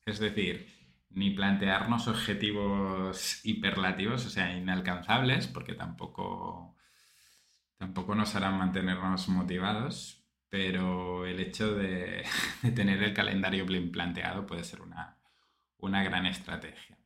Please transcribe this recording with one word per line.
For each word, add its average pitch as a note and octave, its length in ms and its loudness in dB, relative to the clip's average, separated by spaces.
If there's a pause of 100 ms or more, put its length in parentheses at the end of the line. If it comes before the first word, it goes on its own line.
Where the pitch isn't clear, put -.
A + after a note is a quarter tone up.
Es G#2 140 -4
decir, G#2 500 0 (420)
ni G2 200 2
plantearnos G2 760 4
objetivos G2+ 1400 0
hiperlativos, G2 840 0
o - 40 -8
sea, F2+ 260 0
inalcanzables, F#2 920 2
porque - 260 -8
tampoco, F2 1000 -8 (1000)
tampoco F#2 360 -4
nos G#2+ 200 2
harán F#2+ 240 2
mantenernos F#2 680 0
motivados, F#2+ 960 -2 (260)
pero F#2 800 0
el F#2 140 -4
hecho G#2+ 340 -2
de, F2+ 500 -2 (200)
<laughs> - 180 -6
de A#2+ 100 4
tener G2 300 4
el G#2 120 2
calendario G2 520 2
bien F2+ 260 0
planteado F2 540 -2
puede E2+ 180 -6
ser - 160 -14
una, E2+ 380 -14 (600)
una G2 240 2
gran F#2 240 2
estrategia. E2+ 800 -8